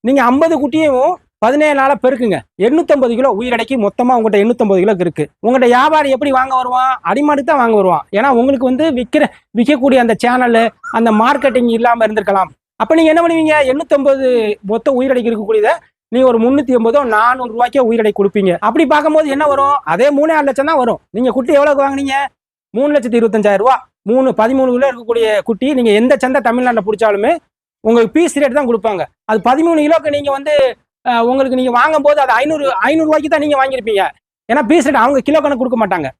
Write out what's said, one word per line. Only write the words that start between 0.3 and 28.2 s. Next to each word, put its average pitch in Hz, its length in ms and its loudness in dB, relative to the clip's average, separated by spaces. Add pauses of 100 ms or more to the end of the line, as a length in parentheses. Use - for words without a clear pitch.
குட்டியையும் 294 480 0 (320)
பதினேழு 294 340 2
நாளா 269 240 2
பெருக்குங்க, 240 360 0 (280)
எண்ணூத்தம்பது 262 520 2
கிலோ 269 200 2
உயிர் 247 180 -4
எடைக்கு 226 280 -4
மொத்தமா 247 340 0
உங்ககிட்ட 214 240 2
எண்ணூத்தம்பது 208 400 0
கிலோ 170 120 2 (120)
இருக்கு. 156 180 -4 (200)
உங்ககிட்ட 240 280 2
வியாபாரி 285 440 2
எப்படி 285 200 -2
வாங்க 262 220 0
வருவான்? 254 340 -2 (200)
அடிமாட்டுக்கு 285 400 0
தான் 285 100 2
வாங்க 226 180 2
வருவான். 180 240 0 (140)
ஏன்னா 254 120 0 (100)
உங்களுக்கு 262 300 0
வந்து 262 160 0 (120)
விக்கிற, 247 300 0 (300)
விற்கக்கூடிய 262 460 2
அந்த 226 200 0
சேனல், 240 360 2 (380)
அந்த 226 140 2 (100)
மார்க்கெட்டிங் 247 560 0
இல்லாம 233 300 2
இருந்திருக்கலாம். 196 420 -2 (340)
அப்ப 311 140 0
நீங்க 320 160 4
என்ன 339 100 2
பண்ணுவீங்க? 320 320 0 (160)
எண்ணூத்தம்பது 269 560 0 (440)
மொத்த 233 280 -2
உயிர் 262 140 0
எடைக்கு 233 180 0
இருக்கக்கூடியதை 220 420 0 (380)
நீங்க 254 200 2
ஒரு 233 120 0
முன்னூத்தி 254 360 0
எண்பதோ, 233 220 2 (140)
நானூறு 240 400 -2
ரூபாய்க்கோ 247 340 0
உயிர் 226 140 0
எடை 208 160 0
கொடுப்பீங்க. 196 340 0 (140)
அப்படி 277 260 2
பார்க்கும்போது 302 440 0
என்ன 302 160 0
வரும்? 277 220 0 (180)
அதே 240 160 2 (100)
மூணே 311 180 0
ஆறு 285 120 0
லட்சம் 277 220 -2
தான் 302 120 0
வரும். 233 180 -2 (160)
நீங்க 247 200 -2
குட்டி 277 220 0
எவ்வளவுக்கு 285 260 2
வாங்குனீங்க? 277 340 -4 (540)
மூணு 277 240 -2
லட்சத்தி 233 240 -2
இருபத்தஞ்சாயிரம் 208 440 0
ரூபாய். 254 160 2 (300)
மூணு, 254 320 0
பதிமூணு 254 320 0
கிலோ 262 160 0
இருக்கக்கூடிய 226 420 -2 (160)
குட்டி 240 200 -2 (100)
நீங்க 226 220 2
எந்த 247 240 2
சந்தை 262 240 0
தமிழ்நாட்டுல 240 400 -2
புடிச்சாலுமே 214 440 0 (500)
உங்களுக்கு 226 360 2
பீஸ் 330 240 0